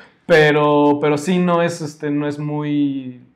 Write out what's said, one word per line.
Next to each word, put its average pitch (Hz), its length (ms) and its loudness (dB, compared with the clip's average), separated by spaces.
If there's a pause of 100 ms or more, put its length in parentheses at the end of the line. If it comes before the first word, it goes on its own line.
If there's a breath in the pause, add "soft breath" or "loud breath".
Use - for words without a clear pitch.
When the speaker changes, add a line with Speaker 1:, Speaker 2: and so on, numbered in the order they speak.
Speaker 1:
<laughs> - 160 -20
Speaker 2:
pero, 147 760 4
pero 147 160 0
sí 180 220 0
no 175 220 2
es, 170 200 -4
este, 151 300 -8
no 147 160 -2
es 147 120 -6
muy, 147 840 -4 (140)